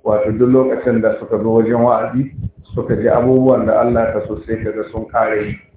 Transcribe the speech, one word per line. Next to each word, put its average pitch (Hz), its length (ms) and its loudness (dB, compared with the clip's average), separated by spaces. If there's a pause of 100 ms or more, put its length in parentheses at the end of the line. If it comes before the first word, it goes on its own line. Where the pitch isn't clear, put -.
Wato, 107 260 0
duk 117 180 2
lokacin 127 540 2
da 110 160 0
suka 110 200 -4
zo 110 120 0
wajen 113 320 2
wa'azi, 117 480 0 (440)
suka 120 220 -2
ji 113 120 0
abubuwan 123 580 4
da 110 140 2
Allah 117 320 0
ka 104 160 -2
so, 107 180 -8
sai 110 160 -4
ka 107 80 -4
ga 107 120 -8 (100)
sun 110 180 -10
ƙara 110 240 0
yi. 104 240 -4 (180)